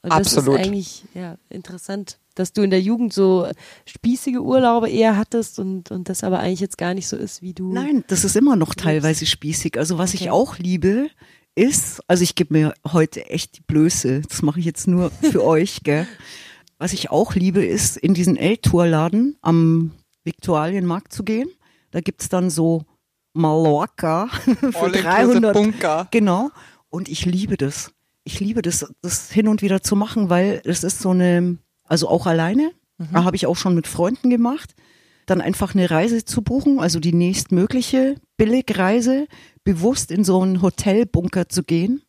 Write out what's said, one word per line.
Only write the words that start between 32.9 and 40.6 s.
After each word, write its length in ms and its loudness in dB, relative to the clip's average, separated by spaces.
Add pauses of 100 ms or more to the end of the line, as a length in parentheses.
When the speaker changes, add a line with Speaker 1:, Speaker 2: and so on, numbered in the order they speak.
Speaker 2:
Mhm. 160 -12
Speaker 3:
da 100 2
habe 120 0
ich 100 -2
auch 100 0
schon 180 0
mit 120 0
Freunden 420 -2
gemacht, 460 0 (500)
dann 160 0
einfach 340 -4
eine 160 2
Reise 360 0
zu 160 -4
buchen, 380 0
also 200 0
die 140 0
nächstmögliche 1000 0 (200)
Billigreise, 880 0 (380)
bewusst 460 0
in 120 0
so 200 4
einen 180 0